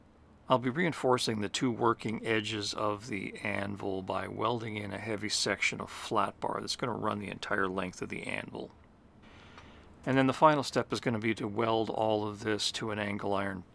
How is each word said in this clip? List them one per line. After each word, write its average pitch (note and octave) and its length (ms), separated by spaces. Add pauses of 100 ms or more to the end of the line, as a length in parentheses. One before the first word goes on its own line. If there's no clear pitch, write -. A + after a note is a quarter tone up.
(500)
I'll C3 80
be B2 120
reinforcing B2+ 720
the G2+ 80
two B2+ 220
working A2+ 540
edges G#2+ 480
of G#2+ 340
the G#2 360
anvil G2+ 580
by F#2+ 280
welding A2 480
in G2+ 160
a G2 40
heavy G#2 320
section - 520
of - 80
flat - 500
bar - 220
that's G#2+ 160
gonna B2 160
run G#2+ 260
the G2+ 100
entire G2+ 380
length F#2 340
of G#2 60
the - 160
anvil. - 480 (1300)
And C3 140
then C3+ 80
the C3 80
final D3+ 300
step - 280
is A2 80
gonna A#2+ 200
be A2 160
to A2+ 120
weld A2+ 420
all A2 380
of G#2 160
this G#2+ 300
to A2+ 160
an G#2 80
angle G2+ 360
iron F#2+ 300 (120)